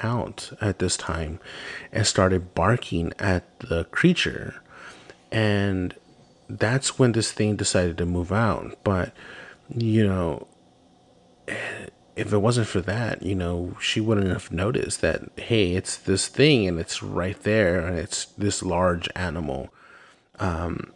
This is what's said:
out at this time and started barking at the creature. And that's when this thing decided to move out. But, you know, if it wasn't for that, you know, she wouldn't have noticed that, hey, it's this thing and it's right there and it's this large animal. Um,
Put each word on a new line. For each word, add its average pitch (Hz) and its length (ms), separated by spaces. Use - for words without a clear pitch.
out - 580
at 101 180
this 90 180
time 80 420
and 107 140
started 92 480
barking 85 640
at 95 420
the 82 260
creature. - 760
And 101 640
that's 110 500
when 123 140
this 110 200
thing 107 240
decided 90 420
to 87 80
move 87 260
out. 101 500
But, 95 300
you 110 380
know, 92 400
if 107 160
it 104 60
wasn't 113 300
for 98 140
that, 107 400
you 98 120
know, 87 440
she - 220
wouldn't 104 280
have - 220
noticed - 520
that, - 200
hey, 98 380
it's - 220
this - 320
thing 127 380
and 85 140
it's - 220
right 92 400
there 101 380
and 85 180
it's - 280
this 101 240
large 87 520
animal. 76 540
Um, 85 560